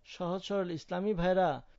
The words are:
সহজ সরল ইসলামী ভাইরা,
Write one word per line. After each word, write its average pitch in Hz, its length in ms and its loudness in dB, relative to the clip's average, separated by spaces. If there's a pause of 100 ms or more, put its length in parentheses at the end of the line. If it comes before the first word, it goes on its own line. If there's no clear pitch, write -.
সহজ 180 380 -4
সরল 190 300 -2
ইসলামী 180 420 -2
ভাইরা, 175 480 4 (180)